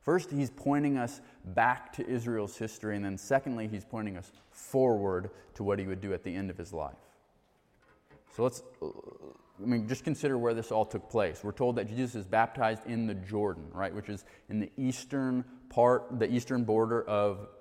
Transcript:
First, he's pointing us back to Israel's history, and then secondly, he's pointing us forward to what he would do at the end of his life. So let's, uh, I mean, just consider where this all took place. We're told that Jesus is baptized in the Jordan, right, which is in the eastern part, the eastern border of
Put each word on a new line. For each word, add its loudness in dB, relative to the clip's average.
First, 2
he's 0
pointing 2
us -4
back 2
to -6
Israel's -2
history, -4
and -2
then -4
secondly, 0
he's -6
pointing -6
us -14
forward 2
to -6
what 2
he -4
would -4
do -4
at -4
the -8
end -4
of -8
his -10
life. -6
So 0
let's, -2
uh, -6
I -14
mean, 2
just -4
consider 0
where 4
this -4
all 2
took -8
place. 0
We're -4
told 2
that -2
Jesus -4
is -8
baptized 2
in 0
the -2
Jordan, -2
right, -4
which -8
is -8
in 0
the -2
eastern 0
part, 6
the 4
eastern 2
border 4
of 2